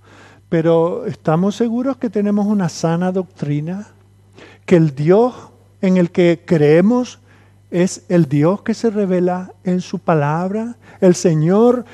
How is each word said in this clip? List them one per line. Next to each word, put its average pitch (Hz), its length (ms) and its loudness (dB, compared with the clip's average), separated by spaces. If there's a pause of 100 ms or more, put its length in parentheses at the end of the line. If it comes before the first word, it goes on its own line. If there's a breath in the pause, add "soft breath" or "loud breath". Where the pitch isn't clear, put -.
(500 soft breath)
Pero 165 560 0
¿estamos 180 500 -2
seguros 240 400 -4
que 240 140 -6
tenemos 208 360 -2
una 202 220 0
sana 170 440 -2
doctrina? 175 760 -6 (800 soft breath)
¿Que 185 100 4
el 160 180 4
Dios 185 400 2 (480)
en 185 140 2
el 175 160 0
que 170 340 0
creemos 180 760 2 (520 soft breath)
es 180 380 -2
el 170 160 2
Dios 151 380 0
que 226 100 -4
se 233 160 -4
revela 185 640 -2 (100)
en 180 160 -2
su 180 200 -8
palabra? 180 760 -2 (240 soft breath)
¿El 180 160 4
Señor 196 800 2